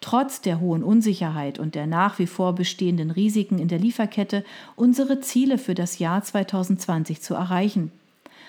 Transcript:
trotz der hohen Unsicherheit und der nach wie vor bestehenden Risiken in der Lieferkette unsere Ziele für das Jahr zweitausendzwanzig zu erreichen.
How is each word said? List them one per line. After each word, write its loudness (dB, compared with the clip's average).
trotz -2
der 0
hohen 0
Unsicherheit 2
und -4
der -4
nach 2
wie 2
vor 0
bestehenden 0
Risiken 2
in 0
der 0
Lieferkette 0
unsere 4
Ziele 2
für -2
das -4
Jahr 0
zweitausendzwanzig -2
zu -6
erreichen. 0